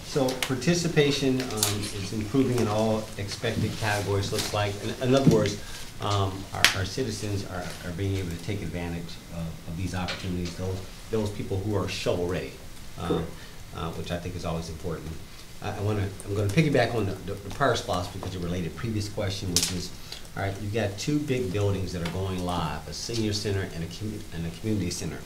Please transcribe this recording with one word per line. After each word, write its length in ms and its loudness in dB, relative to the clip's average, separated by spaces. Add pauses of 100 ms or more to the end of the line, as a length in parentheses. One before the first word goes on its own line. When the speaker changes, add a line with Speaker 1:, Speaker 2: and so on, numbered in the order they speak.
Speaker 1:
so 240 2 (140)
participation, 960 4
um, 80 0
is 640 0
improving 480 4
in 80 4
all 340 4 (160)
expected 600 0
categories, 520 2
looks 240 0
like. 180 2 (120)
In, 240 0
in 60 8
other 200 8
words, 260 4 (420)
um, 300 2 (200)
our, 100 2 (140)
our 80 2
citizens 640 -2
are, 180 -4 (200)
are 120 -4
being 220 2
able 120 -2
to 140 -6
take 180 -2
advantage 460 -4 (260)
of, 120 -4 (200)
of 100 -6
these 160 -2
opportunities, 640 -2
those, 220 -2 (320)
those 200 2
people 280 -2
who 160 0
are 140 2
shovel 400 0
ready. 240 -2 (480)
Um, 80 -4
Speaker 2:
Correct. 220 0 (440)
Speaker 1:
uh, 180 -4
which 200 -6
I 60 -2
think 180 -6
is 80 -6
always 240 -2
important. 400 -6 (540)
I, 140 -4
I 40 -6
wanna, 280 2 (180)
I'm 100 0
gonna 100 4
piggyback 480 6
on 120 2
the, 60 0
the, 220 -6
the 180 -8
prior 220 4
splos 380 0
because 240 -6
it 40 -4
related 360 -2
previous 320 -2
question, 420 -2
which 220 4
is, 180 -4 (460)
all 80 0
right, 180 0
you've 120 -2
got 220 0
two 220 2
big 340 0
buildings 400 2
that 140 -2
are 60 -2
going 320 -2
live, 420 -2
a 60 -8
senior 400 0
center 420 0
and 80 -4
a 60 -2
commu-, 340 -6 (100)
and 140 -2
a 40 -2 (100)
community 300 2
center. 360 -4